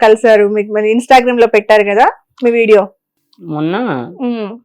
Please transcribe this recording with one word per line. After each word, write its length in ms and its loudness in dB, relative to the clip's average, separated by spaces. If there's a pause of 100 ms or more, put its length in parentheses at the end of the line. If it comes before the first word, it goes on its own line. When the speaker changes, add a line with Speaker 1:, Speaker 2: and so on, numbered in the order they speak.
Speaker 1:
కలిసారు? 460 2
మీకు 240 -6
మరి 220 -2
Instagram 460 2
లో 60 4
పెట్టారు 380 2
కదా 240 0 (360)
మీ 60 0
వీడియో. 380 2 (520)
Speaker 2:
మొన్న 680 -6 (160)
Speaker 1:
మ్మ్. 420 -8